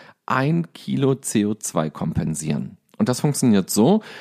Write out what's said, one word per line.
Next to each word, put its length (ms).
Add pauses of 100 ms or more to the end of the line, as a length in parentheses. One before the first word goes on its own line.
(260)
ein 480
Kilo 420
C 300
O 100
zwei 340
kompensieren. 840 (220)
Und 100
das 140
funktioniert 480
so, 340 (180)